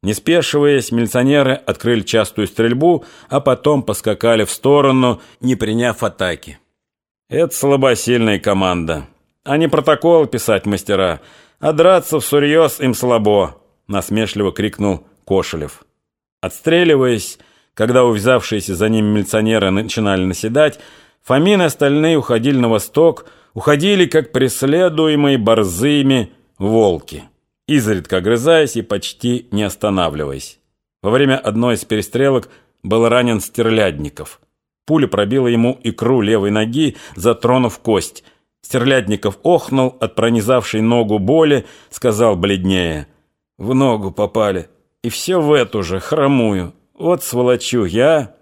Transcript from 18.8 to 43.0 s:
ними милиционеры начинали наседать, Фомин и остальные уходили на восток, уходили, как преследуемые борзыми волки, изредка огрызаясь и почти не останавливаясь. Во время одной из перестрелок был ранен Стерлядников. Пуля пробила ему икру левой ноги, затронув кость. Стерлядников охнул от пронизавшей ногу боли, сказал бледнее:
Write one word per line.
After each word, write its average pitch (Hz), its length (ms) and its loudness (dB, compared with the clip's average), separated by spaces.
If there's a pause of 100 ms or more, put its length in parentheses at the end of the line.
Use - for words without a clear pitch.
ними 110 160 0
милиционеры 104 640 0
начинали 98 560 -2
наседать, 117 520 0 (440)
Фомин 180 400 2
и - 20 2
остальные 151 540 0
уходили 123 400 0
на 120 100 2
восток, 143 560 0 (300)
уходили, 165 500 2
как 156 280 -2
преследуемые 147 1080 2
борзыми 113 920 0 (260)
волки, 95 680 0 (420)
изредка 107 520 0
огрызаясь 120 580 2
и 113 60 -4
почти 120 680 -6
не 104 100 -2
останавливаясь. 80 960 -4 (440)
Во 98 60 -2
время 131 300 2
одной 113 380 -2
из - 100 -8
перестрелок 123 640 -2 (320)
был 113 260 2
ранен 120 320 2
Стерлядников. 95 960 -4 (460)
Пуля 151 220 0
пробила 107 400 0
ему 120 380 0
икру 120 360 0
левой 101 300 0
ноги, 117 460 -2 (180)
затронув 120 640 0
кость. - 460 -2 (380)
Стерлядников 120 800 -2
охнул 135 580 0
от - 140 -6
пронизавшей 117 640 0
ногу 110 380 0
боли, 143 480 2 (240)
сказал 110 460 0
бледнее: 90 680 -2 (520)